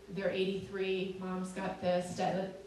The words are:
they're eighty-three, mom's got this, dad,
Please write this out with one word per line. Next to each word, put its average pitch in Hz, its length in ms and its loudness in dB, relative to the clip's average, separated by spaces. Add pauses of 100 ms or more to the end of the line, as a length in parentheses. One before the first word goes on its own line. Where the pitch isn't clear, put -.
(160)
they're 190 160 2
eighty-three, 190 880 0
mom's 185 300 -2
got 190 320 -4
this, 180 340 2
dad, 139 380 2 (140)